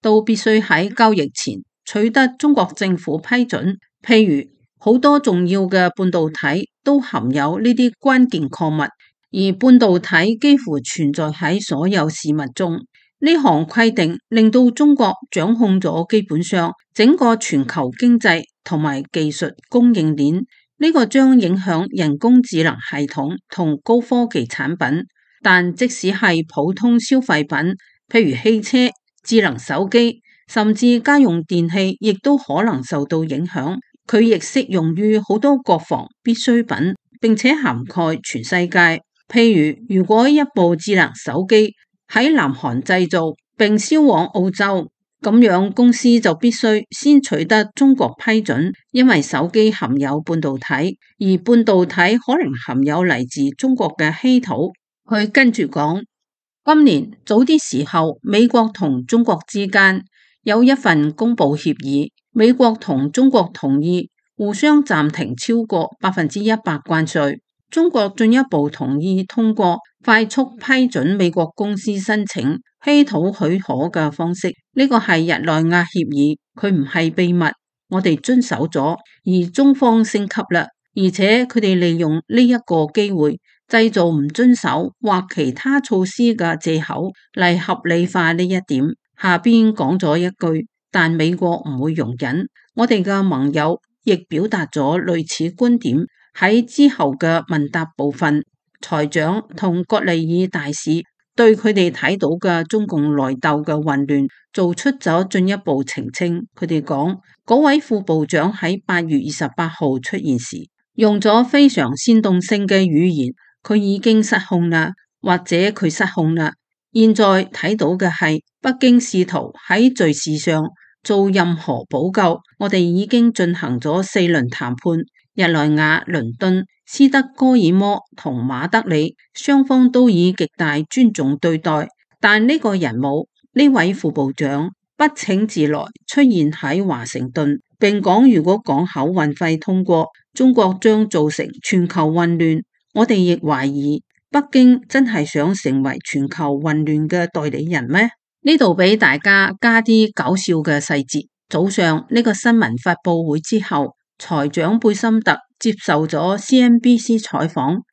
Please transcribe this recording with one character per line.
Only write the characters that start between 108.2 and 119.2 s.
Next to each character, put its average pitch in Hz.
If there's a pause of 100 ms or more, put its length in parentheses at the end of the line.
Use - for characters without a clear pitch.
長 160
喺 190
八 180
月 160
二 147
十 143
八 170
號 139
出 156
現 131
時， 92 (260)
用 208
咗 220
非 285
常 135
煽 220
動 185
性 202
嘅 190
語 165
言， 135 (300)
佢 214
已 202
經 220
失 208
控 175
啦， 165 (280)
或 180
者 175
佢 196
失 190
控 165
啦。 156 (400)
現 220
在 214 (220)
睇 202
到 165
嘅 185
係 156 (200)
北 254
京 247
試 185